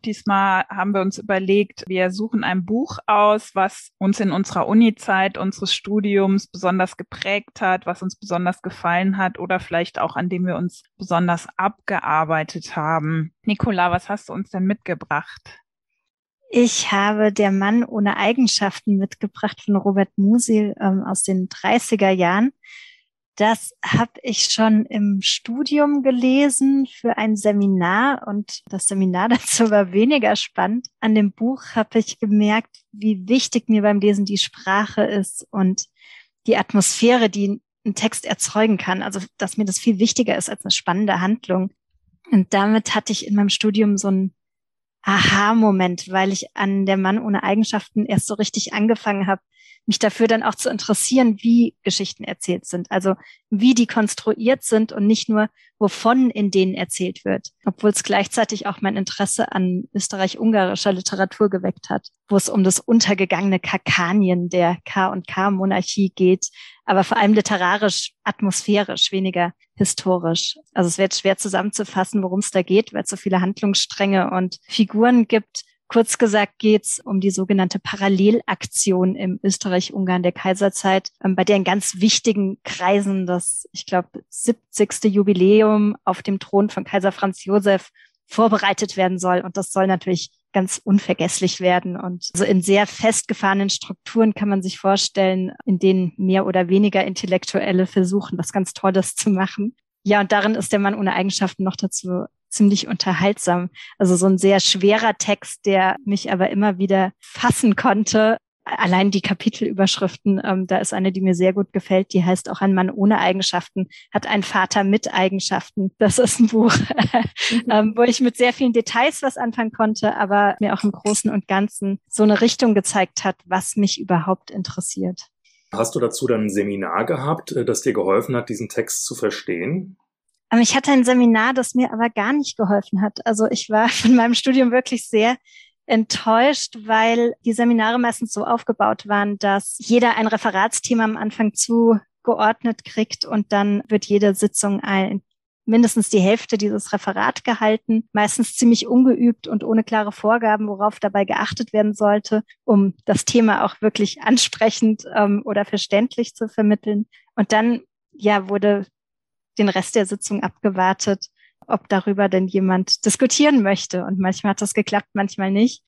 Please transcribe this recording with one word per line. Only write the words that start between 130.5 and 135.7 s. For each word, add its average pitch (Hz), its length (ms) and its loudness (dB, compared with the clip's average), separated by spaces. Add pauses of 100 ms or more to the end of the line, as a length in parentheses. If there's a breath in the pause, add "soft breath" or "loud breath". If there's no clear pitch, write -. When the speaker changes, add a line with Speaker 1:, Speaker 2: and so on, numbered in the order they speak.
Speaker 2:
Ähm, 233 80 4
ich 233 160 2
hatte 277 160 0
ein 254 120 6
Seminar, 240 500 4
das 247 200 -4
mir 254 180 0
aber 226 180 -2
gar 220 220 -2
nicht 294 240 -2
geholfen 202 460 0
hat. - 240 -4
Also 220 240 2
ich - 200 -6
war 220 180 2
<laughs> - 0 -
von 233 260 4
meinem 233 200 4
Studium 262 360 2
wirklich 247 380 -2
sehr 226 280 2 (500 soft breath)